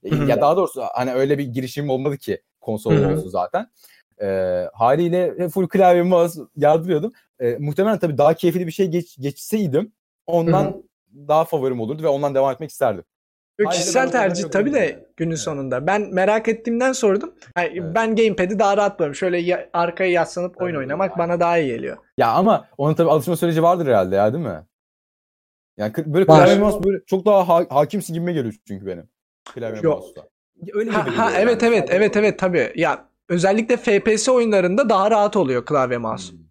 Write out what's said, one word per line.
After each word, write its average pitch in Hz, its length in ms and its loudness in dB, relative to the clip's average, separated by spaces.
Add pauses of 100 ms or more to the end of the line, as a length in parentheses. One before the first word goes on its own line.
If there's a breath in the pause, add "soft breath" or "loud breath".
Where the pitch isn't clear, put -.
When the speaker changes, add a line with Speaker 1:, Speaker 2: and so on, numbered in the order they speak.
Speaker 1:
Ee, 190 60 -6
Speaker 2:
Hı 156 40 2
hı. 143 140 0
Speaker 1:
ya 120 120 2
daha 147 160 4
doğrusu 160 260 -2 (120)
hani 127 180 -2
öyle 139 260 0
bir 143 60 -4
girişim 131 460 -6
olmadı 135 260 -2
ki - 260 -8 (180)
konsol 110 320 -2
Speaker 2:
Hı 139 140 4
hı. 143 60 0
Speaker 1:
olsun 156 160 -6
zaten. 92 420 -4 (520 soft breath)
Ee, 92 500 -2
haliyle 165 680 0
hep 175 120 -4
full 185 180 -2
klavye, 180 340 6
mouse 175 380 2 (160)
yardırıyordum. 160 560 2 (280 soft breath)
Ee, 120 200 -2
muhtemelen 185 380 0
tabii 151 200 -2
daha 151 160 4
keyifli 175 320 -2
bir 160 60 -10
şey 196 140 0
geç-, 170 340 -6
geçseydim 160 720 -4 (340)
ondan 170 380 2
Speaker 2:
Hı - 40 -2
hı. - 140 -10 (460)
Speaker 1:
daha 156 160 4
favorim 131 360 -2
olurdu 135 220 -6
ve 156 60 0
ondan 143 260 -2
devam 135 180 2
etmek - 180 -10
isterdim. 104 340 -4 (540)
Speaker 2:
Yok, 208 100 0
Speaker 1:
Haliyle 180 120 -2
Speaker 2:
kişisel 185 220 0
Speaker 1:
ben 262 60 0
o - 20 -4
konuda 254 120 0
Speaker 2:
tercih 185 200 -2
Speaker 1:
çok 156 100 -8
Speaker 2:
tabii 214 200 0
de 285 60 0
Speaker 1:
üzüldüm 160 180 -2
yani. - 100 -20 (100)
Speaker 2:
günün 165 140 -4
Speaker 1:
Evet. 160 80 -6
Speaker 2:
sonunda. 139 480 -6
Ben 196 280 -2
merak 208 340 0
ettiğimden 233 440 -2
sordum. 226 420 0 (220 soft breath)
Yani 175 160 -2
Speaker 1:
Evet. 165 220 -8
Speaker 2:
ben 226 220 0
gamepad'i 202 420 0
daha 202 180 2
rahat 202 220 0
buluyorum. 147 160 -2
Şöyle 180 240 -2
ya-, 175 340 -2
arkaya 175 380 0
yaslanıp 175 520 -2
oyun 175 120 -4
Speaker 1:
Tabii. 143 80 -4
Speaker 2:
oynamak 165 360 -4
bana 170 220 -2
daha 170 180 2
iyi 156 80 0
geliyor. 117 300 -6 (220)
Speaker 1:
Ya 117 120 2
ama 180 380 2 (100)
onun 151 160 0
tabii 160 160 2
alışma 156 260 0
süreci 160 260 0
vardır 170 240 2
herhalde 98 300 2
ya, 107 160 2
değil 160 120 -6
mi? 85 220 -10 (1080)
Yani - 160 -6
kı-, 156 220 -6
böyle 185 140 4
Speaker 2:
Var. 156 160 8
Speaker 1:
klavye 196 140 6
mouse 202 260 0
böyle 196 220 -2
çok 190 200 -2
daha 196 220 4
ha-, 170 220 4
hakimsin 151 440 -2
gibime 175 180 -4
geliyor 120 220 -4 (140)
çünkü 98 180 -12
benim. 113 220 -12 (460)
Klavye 113 280 -10
Speaker 2:
Yok. 156 180 0
Speaker 1:
mouse'da. - 280 -20 (460)
Öyle 226 160 -4
Speaker 2:
Ha, 214 100 0
Speaker 1:
gibi 185 160 -4
Speaker 2:
ha, 226 140 0
Speaker 1:
geliyor 185 120 0
Speaker 2:
evet, 233 200 2
Speaker 1:
yani. 233 120 2
Speaker 2:
evet, 196 160 0
evet, 208 260 2
evet, 208 220 0
tabii. 175 380 0
Ya 160 320 -2 (200)
özellikle 202 480 2
F 202 240 2
P 214 180 0
S 240 120 0
oyunlarında 220 580 2
daha 202 220 4
rahat 208 260 2
oluyor 131 280 0
klavye 127 340 0
mouse. 101 340 -8
Speaker 1:
Hmm. 82 80 -20 (100)